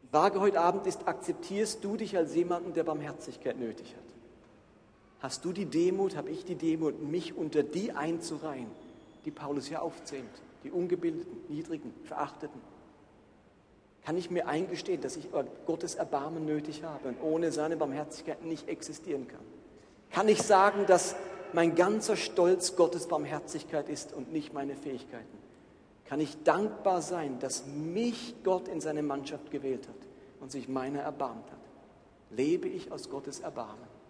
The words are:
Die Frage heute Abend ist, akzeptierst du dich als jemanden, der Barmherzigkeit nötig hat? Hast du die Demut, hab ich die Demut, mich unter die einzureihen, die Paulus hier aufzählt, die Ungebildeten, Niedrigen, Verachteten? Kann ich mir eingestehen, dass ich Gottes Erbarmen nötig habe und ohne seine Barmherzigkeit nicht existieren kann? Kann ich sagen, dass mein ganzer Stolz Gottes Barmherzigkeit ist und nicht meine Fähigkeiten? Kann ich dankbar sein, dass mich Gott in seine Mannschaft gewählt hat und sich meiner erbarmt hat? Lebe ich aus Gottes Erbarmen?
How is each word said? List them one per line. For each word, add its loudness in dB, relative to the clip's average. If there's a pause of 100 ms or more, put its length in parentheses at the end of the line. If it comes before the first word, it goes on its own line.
Die -20
Frage 6
heute 6
Abend 4
ist, -2
akzeptierst -2
du -2
dich -4
als 2
jemanden, 2
der 2
Barmherzigkeit -4
nötig -6
hat? -18 (1160)
Hast -6
du 0
die -2
Demut, 4
hab -4
ich -6
die -6
Demut, 2
mich -2
unter 2
die -2
einzureihen, -4 (540)
die -4
Paulus -4
hier -4
aufzählt, -6 (340)
die -8
Ungebildeten, 0 (100)
Niedrigen, -6 (100)
Verachteten? -8 (1400)
Kann 0
ich -4
mir 0
eingestehen, -2
dass -4
ich -10 (360)
Gottes -2
Erbarmen -2
nötig -2
habe -6
und -6
ohne 2
seine 0
Barmherzigkeit -4
nicht -6
existieren -6
kann? -16 (680)
Kann 4
ich 8
sagen, 8
dass 8 (400)
mein 6
ganzer 6
Stolz 4
Gottes 4
Barmherzigkeit -2
ist -8
und -8
nicht -4
meine -4
Fähigkeiten? -10 (680)
Kann -4
ich -2
dankbar 4
sein, -4
dass -4
mich -2
Gott 2
in -4
seine -2
Mannschaft -4
gewählt -4
hat -16 (320)
und -14
sich -8
meiner -2
erbarmt -6
hat? -18 (720)
Lebe 2
ich -6
aus -10
Gottes -8
Erbarmen? -10 (240)